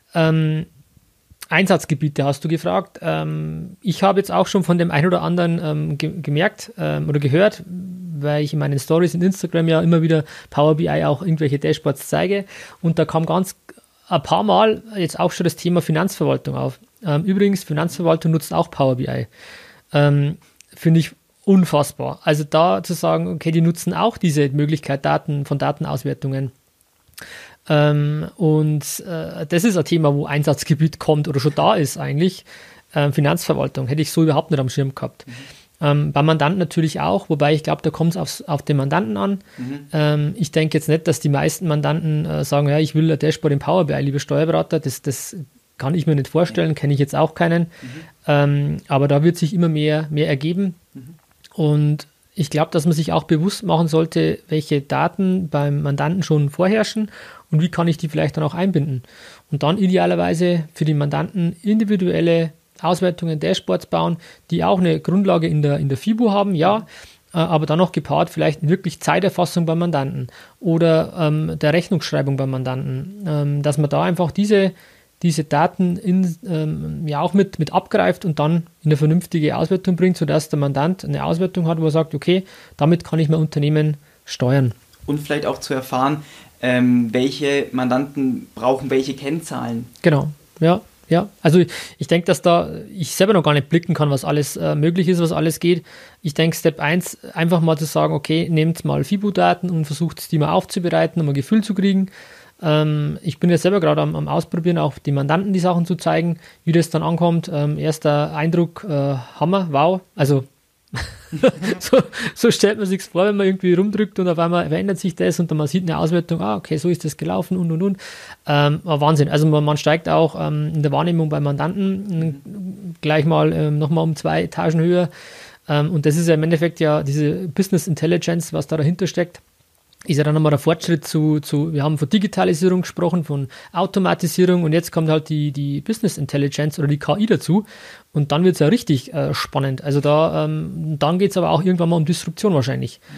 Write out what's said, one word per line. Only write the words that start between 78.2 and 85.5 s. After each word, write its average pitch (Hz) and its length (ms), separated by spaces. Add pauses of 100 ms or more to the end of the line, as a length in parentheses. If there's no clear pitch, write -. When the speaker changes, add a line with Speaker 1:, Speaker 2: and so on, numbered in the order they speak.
Speaker 1:
und 165 160
dann 165 280 (140)
in 151 100
eine 151 40
vernünftige 156 640
Auswertung 185 400
bringt, 180 180
sodass 151 320
der 147 120
Mandant 143 440
eine 143 220
Auswertung 170 420
hat, 165 140
wo 160 40
er 156 60
sagt, 156 240
"Okay, 180 300 (320)
damit 170 260
kann 160 160
ich 156 80
mein 160 140
Unternehmen 151 560 (260)
steuern." 131 480 (340)
Speaker 2:
Und 143 140
vielleicht 147 260
auch 131 140